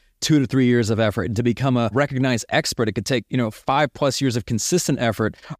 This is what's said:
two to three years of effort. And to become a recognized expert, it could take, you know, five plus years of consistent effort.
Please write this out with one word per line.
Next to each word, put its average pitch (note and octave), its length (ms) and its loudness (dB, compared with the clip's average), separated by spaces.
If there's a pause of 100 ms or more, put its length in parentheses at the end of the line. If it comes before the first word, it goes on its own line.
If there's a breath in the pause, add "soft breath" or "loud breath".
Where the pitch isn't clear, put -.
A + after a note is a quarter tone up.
(220)
two D#3 160 4
to C3 80 2
three C3 180 2
years A#2+ 240 4
of G#2+ 100 0
effort. G#2+ 260 0
And G2+ 120 -4
to B2 60 -2
become B2 340 0
a A#2 160 0
recognized C3 560 0
expert, - 400 0
it F#2+ 40 -2
could G2+ 120 -6
take, B2 240 -2
you B2+ 80 -4
know, A#2 140 0
five C#3 420 -2
plus C#3 300 -2
years B2 140 0
of A#2 100 -4
consistent C3 540 -2
effort. A2+ 360 0 (240 loud breath)